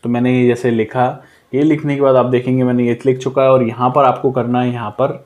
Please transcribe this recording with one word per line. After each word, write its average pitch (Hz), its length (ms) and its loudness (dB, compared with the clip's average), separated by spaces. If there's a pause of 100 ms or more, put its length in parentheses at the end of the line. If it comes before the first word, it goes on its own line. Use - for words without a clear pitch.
तो 117 40 -4
मैंने 123 240 0
ये 123 140 2
जैसे 120 240 0
लिखा, 113 320 -2 (500)
ये 135 100 0
लिखने 151 320 0
के 139 60 -4
बाद 135 160 4
आप 123 100 4
देखेंगे 127 380 0
मैंने 123 220 0
ये 117 200 -2
लिख 131 120 0
चुका 131 240 -2
है, 131 80 4
और 131 120 4
यहाँ 113 280 -2
पर 139 140 2
आपको 127 260 0
करना 123 300 -2
है, 123 120 -2
यहाँ 117 180 -8
पर 139 220 -4 (140)